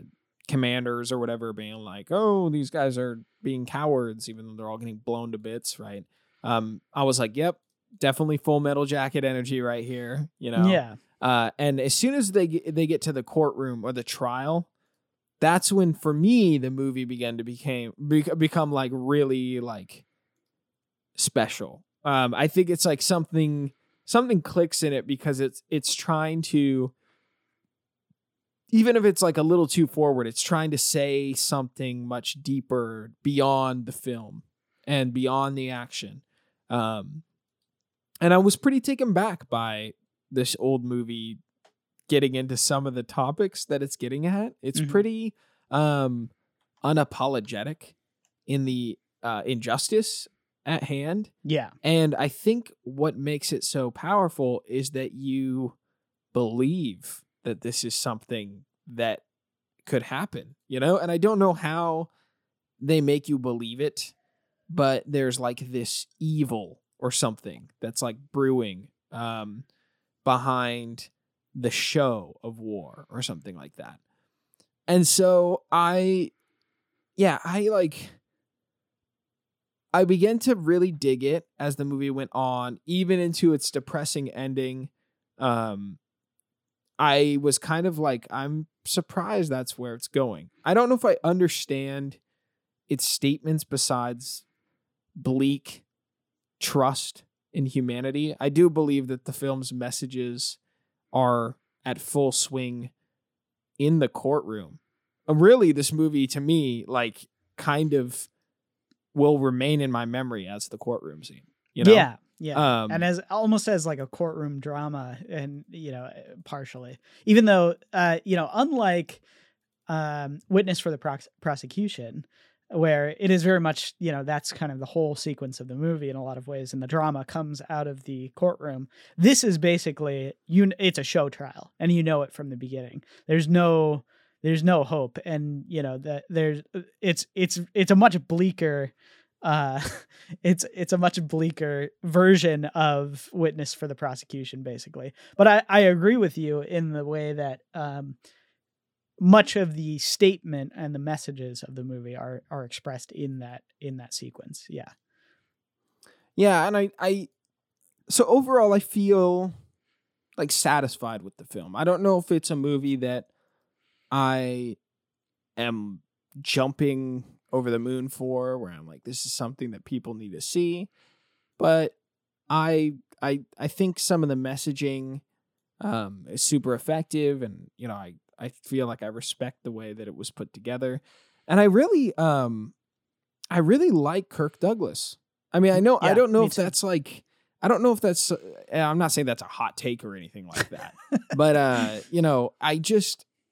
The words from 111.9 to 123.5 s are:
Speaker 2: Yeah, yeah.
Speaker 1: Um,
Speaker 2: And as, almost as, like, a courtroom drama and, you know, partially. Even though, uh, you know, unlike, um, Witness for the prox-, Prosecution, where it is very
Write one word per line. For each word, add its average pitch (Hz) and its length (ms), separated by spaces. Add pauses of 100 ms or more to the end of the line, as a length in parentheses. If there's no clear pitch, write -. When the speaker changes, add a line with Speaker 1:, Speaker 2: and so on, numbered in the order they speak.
Speaker 2:
Yeah, 151 220 (240)
yeah. 143 420
Speaker 1:
Um, 107 100
Speaker 2:
And 170 120
as, 175 160 (100)
almost 220 380
as, 175 180
like, 151 140
a 135 60
courtroom 147 540
drama 143 580 (100)
and, 147 420
you 160 220
know, 127 180 (340)
partially. 127 540 (280)
Even 220 180
though, 185 300 (180)
uh, 170 320
you 185 120
know, 160 160
unlike, 220 680 (680)
um, 151 600
Witness 190 320
for 170 100
the 147 80
prox-, 143 300 (120)
Prosecution, 143 840 (440)
where 151 500
it 196 100
is 185 140
very 185 160